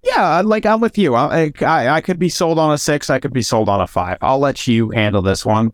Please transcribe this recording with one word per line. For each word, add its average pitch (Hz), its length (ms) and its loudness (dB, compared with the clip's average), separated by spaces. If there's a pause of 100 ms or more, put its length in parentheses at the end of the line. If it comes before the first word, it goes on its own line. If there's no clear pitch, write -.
Yeah, 185 400 0
like, 214 220 0
I'm 220 140 2
with 226 180 0
you. 160 160 2
I, 147 360 0 (120)
I, 139 260 2
I 156 140 2
could 180 160 -4
be 175 100 0
sold 165 300 0
on 156 140 2
a 147 60 0
six. 147 300 -2
I 131 100 0
could 131 140 -6
be 127 100 -2
sold 110 280 0
on 101 100 2
a 87 60 0
five. 90 340 -4
I'll 135 180 0
let 139 300 -2
you 113 220 2
handle 104 320 0
this 95 240 -2
one 110 280 2